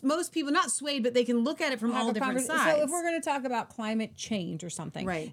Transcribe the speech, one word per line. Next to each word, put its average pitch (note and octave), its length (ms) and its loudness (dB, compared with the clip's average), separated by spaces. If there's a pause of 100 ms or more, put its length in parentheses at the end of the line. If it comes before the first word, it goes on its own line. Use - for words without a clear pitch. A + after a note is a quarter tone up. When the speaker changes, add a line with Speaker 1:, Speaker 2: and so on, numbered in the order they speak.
Speaker 1:
most D#4+ 300 0
people, D4 200 0
not F4 180 2
swayed, C#4 320 -2
but A#3+ 120 2
they B3 100 4
can A#3+ 140 2
look B3+ 220 0
at D4+ 120 0
it A3 80 -4
from A#3 120 0
Speaker 2:
Have B3 120 0
Speaker 1:
all A#3 60 2
Speaker 2:
a - 20 0
Speaker 1:
different B3+ 260 0
Speaker 2:
conversa-, C4 80 -2
Speaker 1:
sides. D#4 320 4
Speaker 2:
so D4+ 60 4
if C#4 60 -2
we're E4+ 120 0
gonna E4 180 0
talk C#4 240 -2
about A#3+ 240 -2
climate A3 480 -4
change F3 460 -4
or F3 80 -8
something, D#3 360 -8
Speaker 1:
Right. E3 260 -4